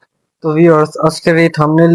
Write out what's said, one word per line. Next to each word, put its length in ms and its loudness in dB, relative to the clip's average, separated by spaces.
তো 80 -8
ভিউয়ার্স, 480 2
আজকের 380 -2
এই 120 0
থাম্বনেল 460 0